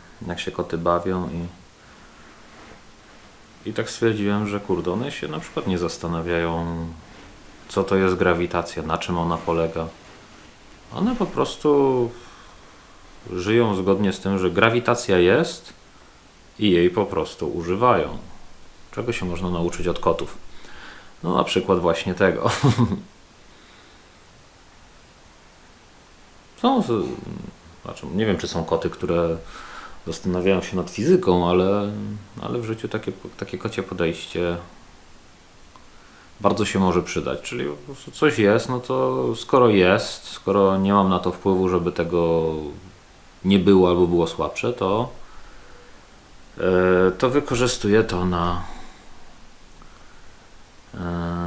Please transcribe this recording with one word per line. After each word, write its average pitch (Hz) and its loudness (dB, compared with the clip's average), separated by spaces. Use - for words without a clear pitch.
jak 85 -6
się - -6
koty 85 -6
bawią 87 0
i, 85 -6
i 107 -8
tak 110 -4
stwierdziłem, 104 0
że 101 -4
kurde, 87 -2
one 123 -4
się - -10
na 78 -6
przykład - -8
nie 92 0
zastanawiają, 82 -4
co 98 0
to 98 0
jest 95 4
grawitacja, 87 0
na 80 -2
czym 87 -2
ona 85 0
polega. 82 -2
One 220 -2
po 185 -2
prostu 135 2
żyją 104 2
zgodnie 95 2
z - -6
tym, 98 0
że 92 2
grawitacja 113 2
jest 107 2
i 104 2
jej 87 6
po 95 0
prostu 80 -4
używają. 87 0
Czego 113 -4
się - -4
można 87 -4
nauczyć 87 -2
od 85 -2
kotów? - -2
No, 90 -2
na - 2
przykład 92 2
właśnie 85 0
tego. 95 2
<laughs> - -
Są 247 4
z-, 113 0
znaczy, - -12
nie 98 -2
wiem, 95 0
czy 85 -6
są 82 -4
koty, 85 -2
które 85 -2
zastanawiają 90 0
się - -6
nad 85 -4
fizyką, 95 4
ale, 98 2
ale 123 -4
w 117 -6
życiu 113 -6
takie, - -6
takie - -10
kocie - -6
podejście 87 -4
bardzo 104 2
się - -2
może 90 4
przydać. 71 -4
Czyli 123 -8
po 71 -6
prostu - -16
coś - 0
jest, 110 4
no 123 -2
to 131 -2
skoro 123 4
jest, 98 4
skoro 98 2
nie 98 2
mam 101 6
na 92 2
to 87 -2
wpływu, 92 0
żeby 87 0
tego 82 0
nie 98 4
było 92 8
albo 90 4
było 85 2
słabsze, 80 -4
to, 110 -2
e, 92 4
to 123 0
wykorzystuję 117 2
to 92 -2
na, 87 0
e, - -12